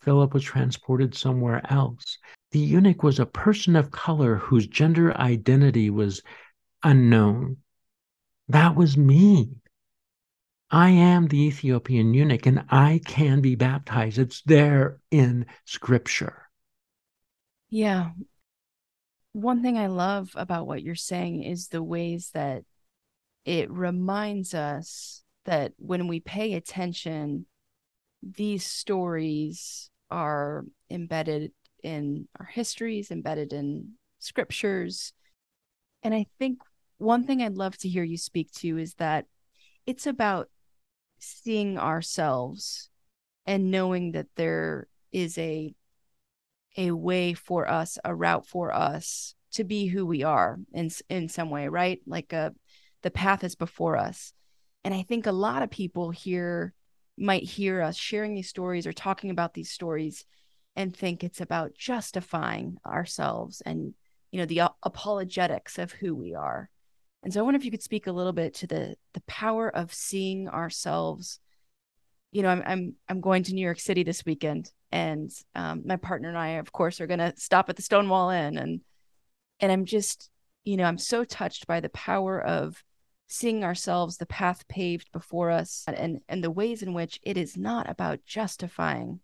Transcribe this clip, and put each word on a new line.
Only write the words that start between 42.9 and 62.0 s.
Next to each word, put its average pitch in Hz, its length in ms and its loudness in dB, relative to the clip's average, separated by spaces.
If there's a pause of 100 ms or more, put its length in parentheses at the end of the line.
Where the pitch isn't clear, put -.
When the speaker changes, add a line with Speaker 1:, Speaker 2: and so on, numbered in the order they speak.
Speaker 2:
and 196 280 0
knowing 185 400 -2
that 156 240 -8
there 160 500 -4 (240)
is 175 280 -6
a, 160 360 -8 (1000)
a 180 160 -2
way 175 420 0
for 170 340 -4
us, 165 360 -4
a 175 100 -4
route 170 320 0
for 175 260 -6
us - 600 -4 (200)
to 220 100 -4
be 202 220 -4
who 185 200 -2
we 160 160 -2
are 143 380 2 (120)
in 170 140 -4
s-, - 220 -10
in 175 200 -4
some 165 220 -8
way, 143 160 -6
right? 180 400 -2
Like, 165 260 -10
a, 160 220 -4 (480)
the 180 80 -6
path 190 320 -2
is 180 140 -8
before 165 400 -4
us. - 360 -6 (520)
And 190 80 -6
I 185 100 -4
think 233 240 -6
a 208 60 0
lot 220 300 -2
of 240 80 -6
people 175 400 -6
here 175 640 -6 (420)
might 196 280 -2
hear 190 380 -4
us 160 140 -4
sharing 214 380 -6
these 190 140 -10
stories 180 360 -6
or 165 80 -8
talking 190 380 -6
about 170 240 -4
these 165 160 -12
stories 156 540 -8 (500)
and 190 220 -6
think 175 260 -6
it's 175 180 -10
about 170 380 -6
justifying 175 1080 -8